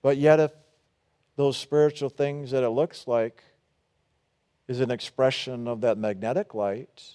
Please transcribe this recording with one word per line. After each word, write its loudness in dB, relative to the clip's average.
But 2
yet, 6
if 2
those 0
spiritual 2
things -4
that 2
it 2
looks -2
like -2
is -6
an 0
expression -2
of -6
that 2
magnetic -4
light -6